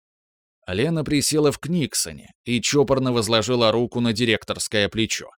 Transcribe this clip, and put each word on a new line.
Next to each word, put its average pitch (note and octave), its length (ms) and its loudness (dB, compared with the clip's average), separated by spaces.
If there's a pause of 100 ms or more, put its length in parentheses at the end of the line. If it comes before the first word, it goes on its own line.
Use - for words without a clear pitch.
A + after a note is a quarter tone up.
(680)
Лена D3 360 -2
присела D3 480 0
в - 80 -4
книксоне C3+ 720 -4 (120)
и A#2+ 180 -2
чопорно C3 500 2
возложила A#2 600 2
руку A#2 300 0
на A#2 120 2
директорское G#2+ 760 0
плечо. - 400 -4 (100)